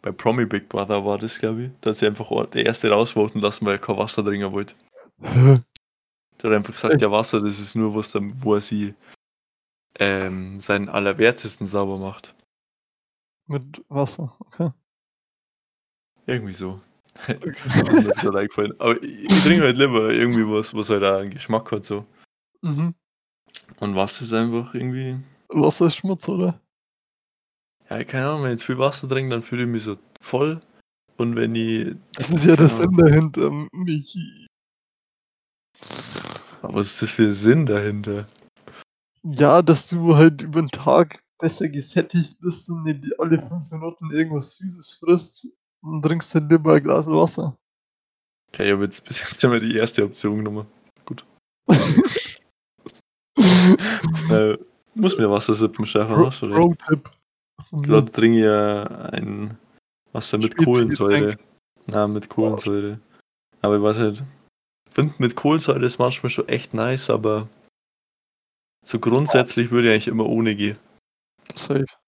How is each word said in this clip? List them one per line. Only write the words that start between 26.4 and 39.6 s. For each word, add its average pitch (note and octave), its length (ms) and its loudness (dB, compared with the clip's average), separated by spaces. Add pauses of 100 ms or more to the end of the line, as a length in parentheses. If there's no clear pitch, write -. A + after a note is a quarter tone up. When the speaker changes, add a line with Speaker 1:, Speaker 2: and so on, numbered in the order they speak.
Speaker 1:
Ja, A2 160 -8
keine C3+ 240 -4
Ahnung, D3+ 140 -4
wenn B2+ 100 -2
ich A#2 80 -6
zu - 60 -12
viel B2+ 100 -4
Wasser C3+ 320 -2
trinke, C3 220 -2
dann A#2 100 -4
fühle A#2+ 220 -6
ich B2 40 -2
mich A2+ 160 -4
so G#2 140 -8 (240)
voll. D#3 400 -4 (560)
Und A#2+ 180 -2
wenn A2+ 200 -2
ich A2+ 380 -4 (200)
Speaker 2:
Das C3 160 -10
ist D#3 160 0
ja E3 100 10
der D#3 140 8
Speaker 1:
keine A2+ 140 0
Ahnung. F#3 120 2
Speaker 2:
Sinn E3+ 100 8
dahinter, D3+ 460 4 (220)
Michi. E3+ 760 -8 (2250)
Speaker 1:
Aber G2 140 -10
was G2+ 180 -2
ist - 80 -6
das G#2+ 100 -4
für - 120 2
ein G#2+ 100 2
Sinn A#2+ 320 4
dahinter? G#2 600 -4 (960)
Speaker 2:
Ja, D3 380 6